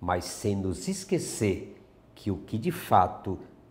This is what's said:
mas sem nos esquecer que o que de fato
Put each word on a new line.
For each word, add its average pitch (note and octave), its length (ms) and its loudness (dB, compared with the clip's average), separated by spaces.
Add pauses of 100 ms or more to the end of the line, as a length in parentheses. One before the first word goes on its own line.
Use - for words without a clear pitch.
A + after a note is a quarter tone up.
mas F2+ 240 0
sem - 300 -2
nos F#2 320 -2
esquecer - 920 -2 (360)
que - 160 -4
o F2+ 60 0
que - 200 -6
de D3 140 -2
fato F#2+ 680 2 (340)